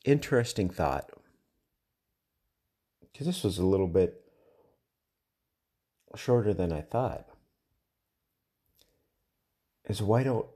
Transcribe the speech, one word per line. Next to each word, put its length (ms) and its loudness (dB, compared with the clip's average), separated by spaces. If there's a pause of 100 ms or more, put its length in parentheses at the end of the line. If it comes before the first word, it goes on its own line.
interesting 640 2
thought, 400 -2 (2000)
'cause 140 -10
this 180 -4
was 140 -2
a 80 2
little 220 2
bit 360 0 (1900)
shorter 380 2
than 180 0
I 80 -4
thought, 480 -4 (2500)
is 160 -6
why 220 2
don't 340 -2